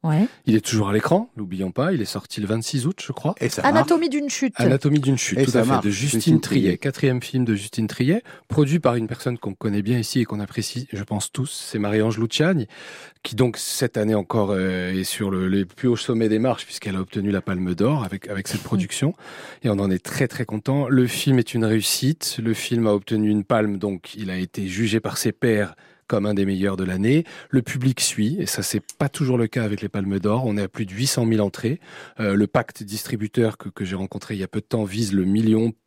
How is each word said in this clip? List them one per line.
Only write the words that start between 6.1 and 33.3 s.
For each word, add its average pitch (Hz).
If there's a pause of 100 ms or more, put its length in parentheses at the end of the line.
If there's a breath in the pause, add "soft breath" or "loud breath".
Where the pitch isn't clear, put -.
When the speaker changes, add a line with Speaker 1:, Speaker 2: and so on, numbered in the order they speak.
Speaker 3:
Justine 156
Speaker 2:
Triet, 185
Speaker 3:
Triet. -
Speaker 2:
quatrième 131
film 127
de 110
Justine 104
Triet, 151 (240 loud breath)
produit 151
par 123
une 113
personne 120
qu'on 98
connaît 104
bien 117
ici 117
et -
qu'on 107
apprécie, 110
je 101
pense -
tous, 127 (220)
c'est 110
Marie-Ange 107
Luciani, 143 (560 loud breath)
qui -
donc 120
cette -
année 110
encore, 101
euh, 92
est 95
sur 98
le, 92
les 98
plus 123
hauts 117
sommets 113
des 110
marches 120
puisqu'elle -
a 95
obtenu 98
la 98
Palme 90
d'Or 117
avec, 95
avec 98
cette -
Speaker 1:
Oui. -
Speaker 2:
production. 113 (500 loud breath)
Et 120
on 101
en 98
est 92
très, -
très -
content. 135
Le 127
film 131
est -
une 113
réussite. 113
Le 113
film 113
a 104
obtenu 107
une 104
palme, 107
donc 95
il 98
a 92
été 92
jugé 104
par -
ses 107
pairs 104 (320 soft breath)
comme 101
un 107
des 98
meilleurs 98
de 92
l'année. 104 (280 loud breath)
Le 135
public 127
suit, 110
et -
ça, -
c'est - (160)
pas 143
toujours 127
le 117
cas 117
avec 104
les 98
Palmes 98
d'Or. 104
On 104
est 101
à 95
plus 104
de 92
huit 110
cent 131
mille 113
entrées. 110 (400 loud breath)
Euh, 101
le 104
pacte -
distributeur 107